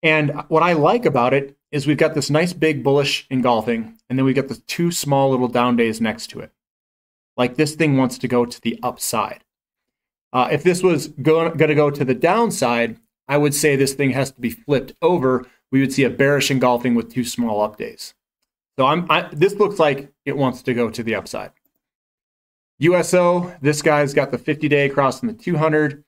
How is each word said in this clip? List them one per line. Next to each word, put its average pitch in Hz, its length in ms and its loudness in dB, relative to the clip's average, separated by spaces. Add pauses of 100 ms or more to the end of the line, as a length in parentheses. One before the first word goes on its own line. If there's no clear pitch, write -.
And 151 480 0
what 160 140 4
I 175 100 2
like 190 320 2
about 127 280 2
it 139 220 -4 (160)
is 143 160 -4
we've 151 100 2
got 151 160 2
this 139 160 -4
nice 165 220 0
big 156 320 -2
bullish 139 460 0
engulfing, 117 680 -2 (120)
and 131 100 -2
then 135 60 2
we've 131 100 2
got 135 120 -2
the 147 80 -8
two - 360 -4
small 139 380 0
little 127 180 0
down 120 300 0
days 113 240 0
next 110 300 -4
to - 80 -14
it. - 120 -16 (880)
Like, 123 180 -2
this 151 200 0
thing 151 200 2
wants 127 220 0
to 131 100 -8
go 120 180 2
to - 160 -16
the 233 220 -6
upside. - 600 -6 (920)
Uh, 127 180 0
if 147 120 -2
this 175 200 2
was 170 240 2
go-, 160 440 0
gonna 156 220 0
go 147 160 4
to 143 140 -4
the 127 100 0
downside, 123 840 0 (280)
I 139 100 0
would 147 160 2
say 143 220 2
this 135 180 0
thing 139 180 0
has 131 200 -2
to - 100 -18
be 120 80 -2
flipped - 520 -4
over. 131 460 2 (240)
We 135 80 4
would 135 140 0
see 139 100 2
a 120 60 2
bearish 139 420 0
engulfing 123 440 2
with 113 160 -2
two 123 120 -4
small 117 380 -2
up 107 160 -2
days. - 360 -12 (640)
So 131 80 2
I'm, 160 240 0
I, 165 220 0
this 185 220 0
looks 202 260 0
like 147 320 0 (140)
it 139 100 -4
wants 131 280 -2
to 131 100 -2
go 117 160 -2
to 120 120 -10
the 110 140 -4
upside. 98 360 -10 (1300)
U 170 160 4
S 170 180 0
O, 175 480 2
this 147 200 0
guy's 147 320 2
got 139 180 0
the 123 60 -6
fifty 151 300 -4
day 143 220 2
crossing 135 380 0
the 107 60 -4
two 170 240 -4
hundred. 151 500 0